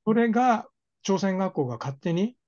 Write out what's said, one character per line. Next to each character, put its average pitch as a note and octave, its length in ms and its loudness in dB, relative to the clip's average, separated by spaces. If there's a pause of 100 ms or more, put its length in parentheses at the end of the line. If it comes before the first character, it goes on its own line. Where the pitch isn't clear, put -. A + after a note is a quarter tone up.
そ A3 80 4
れ A#3 160 2
が A#3 360 2 (360)
朝 G3 160 0
鮮 F#3+ 180 0
学 F#3 160 -2
校 C#3+ 140 -2
が A#2+ 100 -6
勝 C3+ 180 -8
手 E3+ 200 -4
に G#3 220 0 (120)